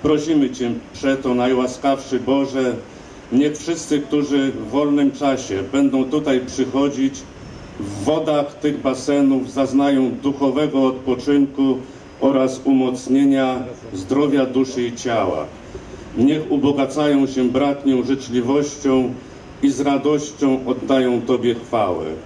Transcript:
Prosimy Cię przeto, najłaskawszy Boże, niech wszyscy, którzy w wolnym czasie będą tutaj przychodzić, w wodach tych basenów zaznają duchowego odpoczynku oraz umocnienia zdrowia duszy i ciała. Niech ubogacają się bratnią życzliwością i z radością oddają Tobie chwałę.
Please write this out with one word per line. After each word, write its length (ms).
Prosimy 460
Cię 220
przeto, 420
najłaskawszy 840
Boże, 540
niech 260
wszyscy, 420
którzy 520
w 180
wolnym 420
czasie 600
będą 320
tutaj 360
przychodzić, 760
w 240
wodach 560
tych 220
basenów 680
zaznają 600
duchowego 720
odpoczynku 920
oraz 420
umocnienia 1000
zdrowia 520
duszy 420
i 80
ciała. 500
Niech 340
ubogacają 760
się 160
bratnią 600
życzliwością 1120
i 60
z 120
radością 840
oddają 560
Tobie 340
chwałę. 500